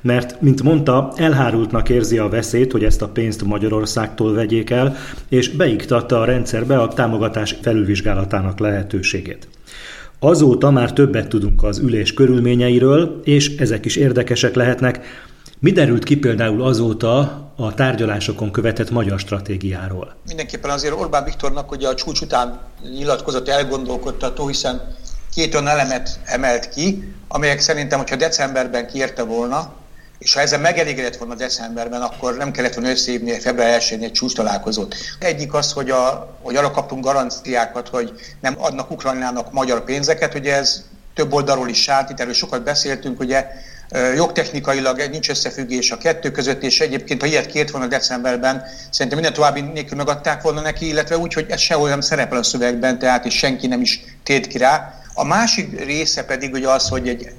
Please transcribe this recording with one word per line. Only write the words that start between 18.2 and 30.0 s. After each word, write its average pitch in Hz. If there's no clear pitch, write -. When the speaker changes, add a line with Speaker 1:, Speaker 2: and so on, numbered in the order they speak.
Speaker 1:
követett 110
magyar 101
stratégiáról? 95
Speaker 2:
Mindenképpen 151
azért 143
Orbán 143
Viktornak 139
ugye 135
a 131
csúcs 143
után 123
nyilatkozott, 135
elgondolkodtató, 131
hiszen 127
két 160
olyan 143
elemet 131
emelt 123
ki, 196
amelyek 143
szerintem, 147
hogyha 135
decemberben 131
kiérte 131
volna, 120